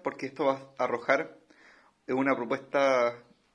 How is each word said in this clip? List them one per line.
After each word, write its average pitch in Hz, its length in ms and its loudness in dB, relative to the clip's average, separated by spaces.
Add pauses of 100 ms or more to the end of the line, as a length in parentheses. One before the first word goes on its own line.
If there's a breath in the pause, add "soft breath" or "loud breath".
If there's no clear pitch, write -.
porque 139 240 -6
esto 147 180 -4
va 135 340 0
a 127 60 0
arrojar 135 540 0 (680 soft breath)
una 131 280 2
propuesta 127 840 0 (340)